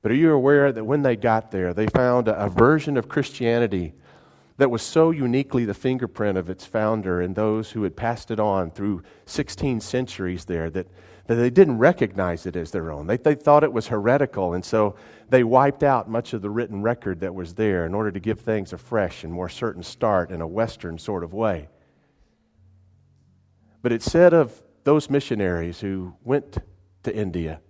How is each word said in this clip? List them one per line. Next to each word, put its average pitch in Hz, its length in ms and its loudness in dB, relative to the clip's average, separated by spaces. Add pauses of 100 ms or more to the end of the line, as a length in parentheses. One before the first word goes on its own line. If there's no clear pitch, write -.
But 107 80 -2
are 123 60 2
you 165 160 6
aware 139 400 4
that 110 120 -6
when 143 180 0
they 131 120 2
got 110 380 0
there, 90 200 -2
they 107 140 0
found 123 400 2
a, 104 200 0
a - 20 -2
version 139 480 4
of 117 120 -2
Christianity 117 880 -2 (640)
that 135 140 4
was - 100 -4
so 165 300 4
uniquely 135 520 0
the 101 80 -4
fingerprint 113 640 -2
of 90 140 -4
its - 160 -12
founder 107 540 0
and 90 160 -4
those 107 340 -2
who 110 140 -4
had 90 100 -4
passed 117 380 -6
it 107 80 -4
on 95 320 0
through 98 280 -4 (240)
sixteen - 560 -4
centuries 92 680 -6
there 82 220 -4
that, 87 200 -8 (400)
that 117 80 2
they 120 120 2
didn't 131 300 6
recognize 98 680 0
it 90 120 -8
as 82 160 -8
their 82 180 -6
own. 76 160 -10
They, 110 120 -2
they 151 180 2
thought 147 260 6
it 147 100 0
was 113 140 -4
heretical, 107 680 0
and 90 100 -6
so 104 320 0 (320)
they 127 160 4
wiped 135 400 2
out 127 260 2
much 117 220 -4
of 107 100 -6
the 101 80 -6
written 104 320 -6
record 104 380 -2
that 92 160 -6
was 87 180 -10
there 98 320 0
in 87 80 -4
order 107 160 -2
to 95 80 -10
give 107 220 -4
things 107 320 -4
a 87 60 -14
fresh 101 440 -4
and 82 100 -10
more 90 160 -6
certain 92 360 -8
start 92 480 -2
in 85 80 -8
a 82 80 -6
Western 90 500 -6
sort 92 240 -6
of 82 100 -12
way. 95 360 -4 (2000)
But 120 120 0
it 113 100 -2
said 170 320 6
of 147 260 2 (220)
those 147 260 4
missionaries 92 720 -2
who 95 460 -8
went 143 340 -4 (460)
to - 100 -6
India 85 560 -4